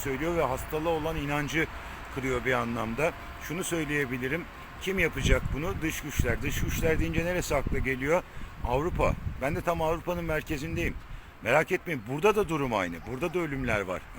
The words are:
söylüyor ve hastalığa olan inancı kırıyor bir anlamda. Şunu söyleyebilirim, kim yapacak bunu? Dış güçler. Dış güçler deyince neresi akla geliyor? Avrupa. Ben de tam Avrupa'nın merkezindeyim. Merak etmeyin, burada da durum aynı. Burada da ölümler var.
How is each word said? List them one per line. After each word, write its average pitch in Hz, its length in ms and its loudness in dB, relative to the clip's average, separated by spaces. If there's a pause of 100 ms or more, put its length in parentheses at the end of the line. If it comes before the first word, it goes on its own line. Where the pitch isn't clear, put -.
söylüyor 147 340 0
ve 160 40 4
hastalığa 156 520 0
olan 160 220 0
inancı 147 520 0 (480)
kırıyor 127 300 0
bir 131 80 4
anlamda. 117 580 0 (360)
Şunu 165 160 -4
söyleyebilirim, 143 840 0 (360)
kim 190 180 0
yapacak 135 420 4 (120)
bunu? 160 280 -2
Dış 156 200 -2
güçler. 123 400 2
Dış 143 200 0
güçler 160 380 2
deyince 165 260 2
neresi 175 300 0
akla 139 240 2
geliyor? 131 440 2 (440)
Avrupa. 131 460 2 (280)
Ben 143 140 0
de 185 60 -2
tam 170 200 0
Avrupa'nın 170 440 0
merkezindeyim. 160 720 -2 (480)
Merak 147 280 4
etmeyin, 170 360 -2
burada 156 280 4
da 208 140 2
durum 139 240 0
aynı. 87 220 2 (160)
Burada 139 220 -2
da 180 60 0
ölümler 131 420 0
var. 90 200 -2 (180)